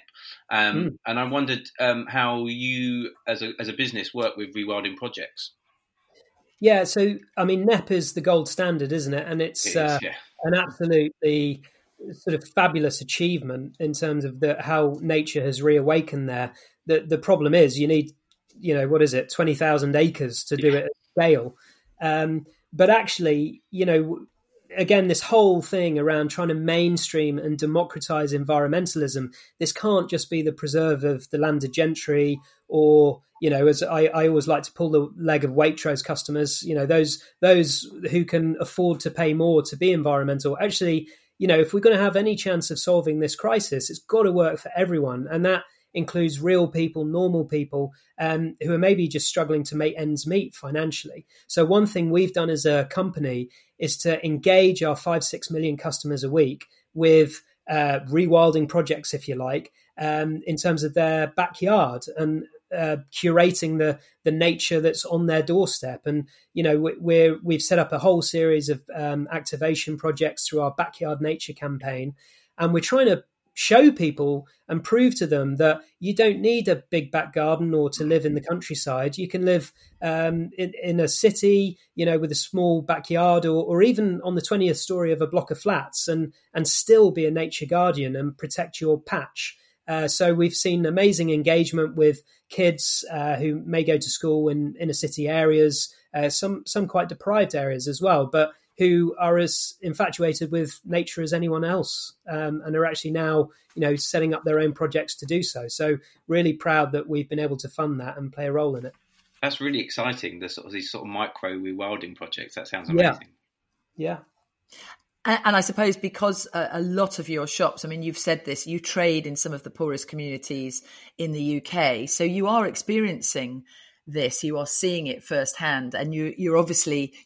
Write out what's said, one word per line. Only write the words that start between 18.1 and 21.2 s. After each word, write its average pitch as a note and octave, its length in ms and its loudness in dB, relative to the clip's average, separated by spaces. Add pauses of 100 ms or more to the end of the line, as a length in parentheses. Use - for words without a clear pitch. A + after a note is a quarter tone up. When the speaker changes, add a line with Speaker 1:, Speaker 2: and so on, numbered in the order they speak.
Speaker 2:
you E3+ 140 0
know, C3+ 140 2
what D#3 140 4
is C#3+ 120 4
it, B2+ 180 -2
twenty D#3+ 240 0
thousand C#3+ 400 2
acres D3 500 0
to C#3+ 120 -4
do C#3+ 120 4
Speaker 1:
Yeah. C#3+ 100 4
Speaker 2:
it C#3+ 60 -4
at D3 60 -6 (240)
scale. D3 400 2 (460)